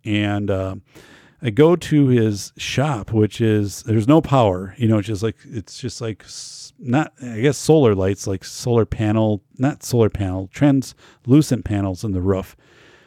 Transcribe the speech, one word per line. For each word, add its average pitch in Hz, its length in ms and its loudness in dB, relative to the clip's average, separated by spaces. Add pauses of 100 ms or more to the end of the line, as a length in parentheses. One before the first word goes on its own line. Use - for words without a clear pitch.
and, 104 460 -2
uh, 95 260 -4 (640)
I 123 80 -6
go 147 260 4
to 147 340 2
his 110 500 0
shop, 120 560 -4
which 107 260 2
is, 107 440 0
there's 110 220 0
no 151 140 6
power, 98 560 0
you 120 100 0
know, 110 120 4
it's 98 80 -4
just 104 160 -6
like, 110 140 -2 (100)
it's - 320 -14
just 123 240 -12
like 113 220 -10
s-, - 540 -18
not, 147 440 -2
I 117 180 -8
guess, 135 160 2
solar 143 380 4
lights, 95 320 -2
like, 98 180 -6
solar 117 400 0
panel, 107 580 0 (140)
not 139 260 -2
solar 113 280 2
panel, 95 380 -6
translucent 135 1160 0
panels 98 400 -4
in 107 80 -4
the 90 80 -2
roof. 95 360 -2 (500)